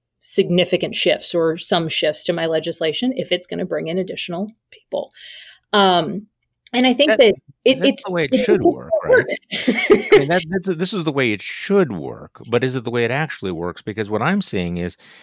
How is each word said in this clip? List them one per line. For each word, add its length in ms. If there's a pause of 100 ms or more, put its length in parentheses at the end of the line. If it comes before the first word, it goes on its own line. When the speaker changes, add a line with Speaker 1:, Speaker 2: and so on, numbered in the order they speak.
(220)
Speaker 1:
significant 720
shifts 380
or 240
some 320
shifts 360
to 80
my 120
legislation 720
if 160
it's 160
gonna 180
bring 220
in 100
additional 540 (200)
people." 400 (640)
Um, 540 (440)
and 140
I 80
think 160
Speaker 2:
That, 100
Speaker 1:
that 140 (320)
it, 140
Speaker 2:
that's 100
Speaker 1:
it's 160
Speaker 2:
the 60
way 140
it 60
Speaker 1:
it's 120
Speaker 2:
should 200
Speaker 1:
important 280 (120)
Speaker 2:
work, 0
right? 220 (420)
Speaker 1:
work. 400
<laughs> 60
Speaker 2:
I 60
mean, 100
that, 200
that's 180
a, 80
this 180
is 100
the 80
way 200
it 100
should 500
work, 560
but 160
is 120
it 80
the 80
way 140
it 60
actually 400
works? 300
Because 280
what 120
I'm 200
seeing 360
is, 180 (280)